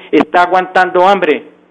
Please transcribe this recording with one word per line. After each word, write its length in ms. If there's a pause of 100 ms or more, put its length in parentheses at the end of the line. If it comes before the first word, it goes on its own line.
(100)
está 340
aguantando 600
hambre, 420 (220)